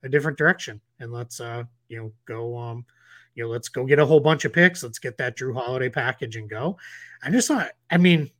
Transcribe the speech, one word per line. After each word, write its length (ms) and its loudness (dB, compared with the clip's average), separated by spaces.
a 60 -12
different 300 0
direction 420 0
and 120 -12
let's, 280 -10
uh, 240 -10
you 100 -14
know, 140 -12
go, 300 -8
um, 280 -10
you 80 -10
know, 80 -6
let's 180 -6
go 160 -6
get 140 4
a 80 6
whole 140 8
bunch 240 2
of 80 -4
picks. 320 6
Let's 160 -12
get 180 -10
that 180 -6
Jrue 180 -6
Holiday 340 -4
package 480 -4
and 140 -12
go." 260 -6
I'm 100 -4
just 180 2
not, 200 -2
I 60 2
mean, 440 6